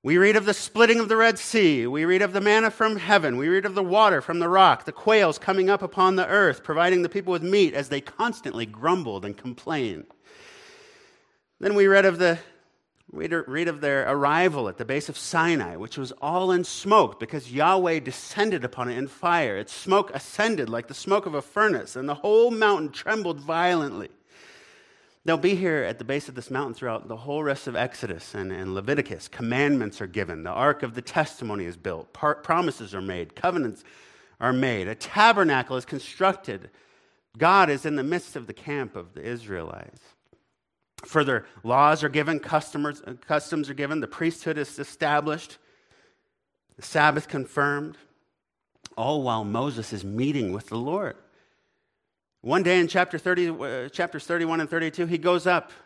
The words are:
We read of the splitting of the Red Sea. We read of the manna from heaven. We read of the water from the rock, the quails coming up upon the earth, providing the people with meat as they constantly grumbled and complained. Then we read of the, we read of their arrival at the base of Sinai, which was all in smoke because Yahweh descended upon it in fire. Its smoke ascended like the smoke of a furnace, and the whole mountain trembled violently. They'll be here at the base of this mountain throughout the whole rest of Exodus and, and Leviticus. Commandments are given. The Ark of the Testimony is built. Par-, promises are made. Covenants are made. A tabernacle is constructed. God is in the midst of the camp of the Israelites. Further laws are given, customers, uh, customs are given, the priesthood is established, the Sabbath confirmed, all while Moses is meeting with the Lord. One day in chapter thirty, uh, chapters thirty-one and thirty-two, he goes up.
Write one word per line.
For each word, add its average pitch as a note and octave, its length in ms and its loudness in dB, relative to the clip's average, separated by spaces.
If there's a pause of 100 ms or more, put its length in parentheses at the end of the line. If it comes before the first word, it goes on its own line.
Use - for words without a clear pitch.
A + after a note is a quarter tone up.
We D3 140 2
read G3+ 200 6
of G#3 100 2
the G#3 80 2
splitting A3+ 460 4
of G#3+ 100 -2
the A3+ 60 4
Red A3+ 220 4
Sea. D#3 480 4
We D3 200 -2
read F#3 160 2
of G3 100 0
the G3 80 0
manna G#3+ 300 4
from A3 260 0
heaven. E3 400 2
We C#3 120 -2
read F#3+ 180 2
of F#3+ 80 -4
the G3 80 0
water F#3 400 6
from E3+ 160 -4
the E3+ 100 0
rock, F3+ 380 6
the D3+ 60 -8
quails G#3 460 4
coming F#3+ 300 0
up G3 140 2
upon F#3 340 2
the F#3 100 0
earth, F#3 380 2
providing F3 380 2
the E3+ 80 -2
people F#3 220 -4
with E3+ 100 -2
meat F#3 320 4
as C3+ 160 -4
they C#3 100 -2
constantly G#3 640 -6
grumbled A2 600 -2
and G2+ 100 -8
complained. B2+ 720 -8 (1500)
Then G3+ 140 0
we G3 140 6
read G3 160 8
of F3+ 140 4
the, E3+ 200 4 (720)
we - 160 -8
read D#3+ 400 -4
of D3+ 140 -4
their C#3 280 0
arrival C#3+ 600 2
at F#2 80 -8
the A#2+ 80 -8
base C3+ 240 -4
of D3+ 100 -12
Sinai, D#3+ 560 0
which G2+ 240 -12
was C3 140 -8 (100)
all F#3 300 0
in F3+ 100 4
smoke G3+ 560 2
because A#2+ 340 -8
Yahweh E3 460 2
descended D#3 680 -4
upon B2 240 -6
it B2 80 -6
in C3+ 120 -6
fire. D#3 480 0
Its G#2 160 -8
smoke G3 420 0
ascended E3+ 540 -2
like A#2 180 -6
the D3 80 -18
smoke G3+ 320 0
of D#3+ 80 -6
a C#3+ 80 -4
furnace, G3+ 540 0
and C3+ 120 -6
the D3 60 -4
whole A3 380 4
mountain G3+ 400 0
trembled F#3 480 -4
violently. D#3 680 -2 (1160)
They'll E3 120 2
be F#3 200 2
here E3+ 260 0
at G#2 160 -4
the A2+ 60 -14
base C#3 240 -6
of C3 80 -16
this B2 140 -14
mountain C3 240 -6
throughout A2+ 340 -8
the A2+ 80 -12
whole C#3+ 260 -6
rest C#3 240 -2
of A#2+ 100 -8
Exodus A2 580 -6
and, F#2+ 180 -6
and F#2+ 220 -8
Leviticus. G2 520 -4
Commandments B2 720 -2
are G#2 60 -6
given. F2 380 -8
The F2 60 -8
Ark C#3+ 340 0
of A#2 100 -10
the A#2+ 80 -10
Testimony A2+ 640 -4
is E2+ 120 -10
built. E2+ 360 -10
Par-, D3 240 -2
promises D3 580 -2
are F#2+ 80 -6
made. F2+ 320 -6
Covenants E3+ 500 -2 (560)
are B2+ 140 2
made. B2 340 -2
A A2 60 -8
tabernacle F3 840 2
is B2 80 -6
constructed. C#3+ 840 -4 (640)
God F3 320 6
is C#3 160 -2
in D3 120 -2
the C3 80 -2
midst F3 320 -6
of A#2+ 100 -12
the G#2 80 -14
camp C#3 420 -8
of F2 160 -14
the E2+ 100 -16
Israelites. F#2 800 -12 (1040)
Further C3+ 420 0 (160)
laws C#3+ 400 4
are D3+ 60 -2
given, D3 320 -2
customers, D3 680 -4
uh, A#2 140 -14
customs D3+ 480 -4
are C#3 60 -12
given, D3 260 -6
the B2 80 -8
priesthood E3 500 -6
is C#3+ 220 -10
established, D3+ 800 -4 (1160)
the - 80 -20
Sabbath D3+ 460 0
confirmed, C#3+ 680 -4 (1000)
all C#3 260 -2
while A2+ 220 -2
Moses A#2 480 -4
is G2 120 -10
meeting A#2 480 -2
with G#2 160 -10
the A2 80 -8
Lord. C#3+ 400 -6 (1200)
One E3 240 0
day F3+ 160 4
in E3+ 80 2
chapter F3+ 280 -2
thirty, F3+ 320 0
uh, C3 420 -8
chapters E3+ 340 -6
thirty-one E3 360 -2
and D3+ 80 -4
thirty-two, E3 380 -4
he E3 120 -2
goes E3+ 280 0
up. F3+ 240 0 (160)